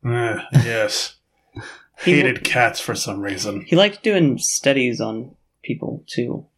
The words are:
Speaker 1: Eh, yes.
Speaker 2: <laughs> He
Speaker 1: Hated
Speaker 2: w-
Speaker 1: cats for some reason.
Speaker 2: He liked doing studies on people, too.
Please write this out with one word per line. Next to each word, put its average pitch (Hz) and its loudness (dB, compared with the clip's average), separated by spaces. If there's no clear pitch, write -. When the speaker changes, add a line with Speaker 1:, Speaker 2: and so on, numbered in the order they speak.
Speaker 1:
Eh, 120 -2
yes. 113 -2
Speaker 2:
<laughs> - -12
He 180 4
Speaker 1:
Hated 131 4
Speaker 2:
w- - -8
Speaker 1:
cats 117 2
for 113 -4
some 98 -6
reason. 101 -6
Speaker 2:
He 170 2
liked 202 4
doing 170 4
studies 139 0
on 113 -8
people, - -8
too. - -6